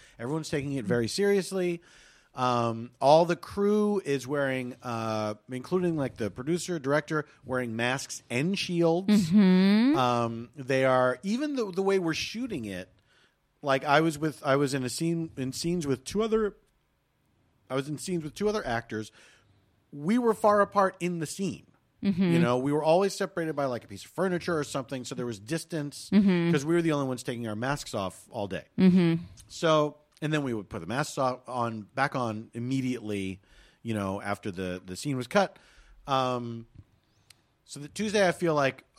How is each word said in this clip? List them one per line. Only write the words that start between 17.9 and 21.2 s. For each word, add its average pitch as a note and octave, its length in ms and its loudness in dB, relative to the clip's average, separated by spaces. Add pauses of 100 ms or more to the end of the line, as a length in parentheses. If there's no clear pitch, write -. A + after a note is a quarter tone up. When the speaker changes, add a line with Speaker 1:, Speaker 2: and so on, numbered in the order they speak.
Speaker 1:
scenes F3 260 -4
with D3+ 100 -10
two G3+ 140 -2
other G#3+ 180 -2
actors. A2+ 460 -4 (840)
We D#3 240 0
were A#3 160 2
far G#3 280 4
apart G3 400 2
in F3 180 -2
the D#3 80 -4